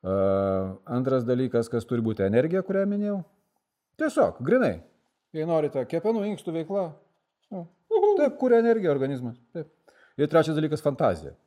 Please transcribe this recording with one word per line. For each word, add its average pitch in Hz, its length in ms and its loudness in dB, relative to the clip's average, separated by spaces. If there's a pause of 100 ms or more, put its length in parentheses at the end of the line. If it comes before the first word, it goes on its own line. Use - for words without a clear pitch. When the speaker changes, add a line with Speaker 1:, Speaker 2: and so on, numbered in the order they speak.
Speaker 1:
E, 92 60 -8 (760)
antras 127 400 0
dalykas, 123 440 0
kas 117 160 -4
turi 120 160 -2
būti 110 240 0
energija, 143 360 2
kurią 196 240 -2
minėjau. 202 380 -4 (760)
Tiesiog, 294 420 0
grinai. 135 400 0 (520)
Jei 156 120 -4
norite, 151 400 0
kepenų, 202 440 -2
inkstų 175 240 -8
veikla. 165 380 -4 (600)
Nu, 175 160 -12 (220)
Speaker 2:
Uhu. 415 280 4
Speaker 1:
taip, 294 200 2
kuria 240 220 6
energiją 226 320 2
organizmas. 131 460 -2 (160)
Taip. 160 140 -12 (500)
Ir 147 100 2
trečias 156 280 4
dalykas, 151 260 -2
fantazija. 92 520 -2 (140)